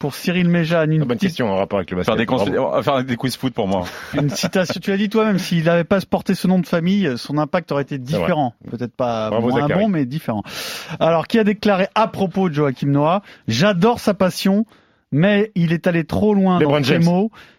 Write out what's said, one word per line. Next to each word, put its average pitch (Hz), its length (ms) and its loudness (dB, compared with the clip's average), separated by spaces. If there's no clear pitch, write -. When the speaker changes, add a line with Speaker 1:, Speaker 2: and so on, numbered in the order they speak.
Speaker 1:
pour 143 160 -4
Cyril 180 320 0
Méjeanne. 165 420 2
Une 156 100 2
Speaker 2:
Très 147 60 0
bonne 120 120 -2
Speaker 1:
petite 196 120 0
Speaker 2:
question 120 220 -2
en 95 40 0
rapport 98 220 0
avec 92 120 -4
le 90 80 -4
basket. 95 160 2
Speaker 3:
Faire - 20 0
des 113 100 0
cons-, - 100 0
Speaker 2:
Bravo. 107 320 0
Speaker 3:
on - 80 -2
va 127 60 2
faire 131 220 0
des 120 120 -4
quiz 123 200 -4
foot 127 180 -4
pour 104 140 -2
moi. 95 160 0
Speaker 1:
Une 143 160 0
citation. 180 520 -2
Tu - 80 -4
l'as 196 60 0
dit 208 140 -2
toi-même, 214 280 2
s'il 170 260 -2
n'avait 170 200 2
pas 196 160 0
porté 185 340 -2
ce - 140 -2
nom 185 100 4
de 165 80 0
famille, 175 500 0
son 139 220 -6
impact 156 320 -2
aurait 143 120 0
été 139 220 -8
Speaker 2:
C'est 127 80 -8
vrai. - 100 0
Speaker 1:
différent. 151 320 0
Peut-être 120 260 -8
pas 113 340 -2
Speaker 2:
Bravo, 117 200 -2
Speaker 1:
moins 143 100 0
Speaker 2:
Zachary. 147 220 0
Speaker 1:
bon, 220 60 2
mais 160 180 0
différent. 123 360 -4
Alors, 160 300 0
qui 226 100 2
a 220 60 4
déclaré 202 500 0
à 220 200 2
propos 190 340 -2
de 151 60 -4
Joachim 143 340 0
Noah : « 151 340 2
J'adore 190 500 2
sa 208 160 0
passion, 190 520 0
mais 202 440 2
il 170 180 2
est 170 140 -2
allé 165 180 2
trop 208 280 2
loin 190 260 4
Speaker 2:
LeBron 151 200 4
Speaker 1:
dans 143 60 2
ses 135 100 4
Speaker 2:
James. 170 100 4
Speaker 1:
mots. 180 260 2